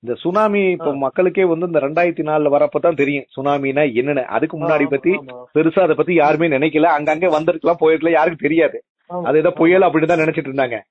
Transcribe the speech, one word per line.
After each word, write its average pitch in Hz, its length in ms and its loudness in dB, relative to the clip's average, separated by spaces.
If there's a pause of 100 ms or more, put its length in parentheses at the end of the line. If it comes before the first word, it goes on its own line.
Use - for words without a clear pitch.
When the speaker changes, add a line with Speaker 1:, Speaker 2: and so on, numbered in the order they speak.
Speaker 1:
இந்த 120 120 -6
சுனாமி 202 560 0
இப்ப 170 140 -4
Speaker 2:
ஆ. 151 60 -2
Speaker 1:
மக்களுக்கே 165 520 -2
வந்து 170 220 0
இந்த 170 140 0
ரெண்டாயிரத்தி 160 460 -2
நாலுல 151 260 0
வரப்ப 147 300 0
தான் 170 140 0
தெரியும் 143 300 -2 (100)
சுனாமினா 139 480 -2 (100)
என்னன்னு. 135 300 0
அதுக்கு 151 360 -4
முன்னாடி 156 240 0
Speaker 2:
ஆ, - 20 0
ஆமா, 139 40 -4
Speaker 1:
பத்தி 139 220 0
Speaker 2:
ஆமா. 127 320 -6 (100)
Speaker 1:
பெருசா 160 260 2
அதை 160 160 2
பத்தி 156 180 -2
யாருமே 156 340 2
நினைக்கல. 151 400 2 (120)
அங்கங்க 156 300 0
வந்திருக்கலாம், 165 500 0
போயிருக்கலாம், 160 300 2
யாருக்கும் 160 400 0
தெரியாது. 156 340 0 (260)
Speaker 2:
ஆமா. 175 120 -8
Speaker 1:
அது 147 160 0
ஏதோ 165 140 2
புயல் 175 300 4
அப்படின்னு 160 240 2
தான் 165 140 2
நினைச்சிட்டு 156 280 -2
இருந்தாங்க. 131 320 -4 (120)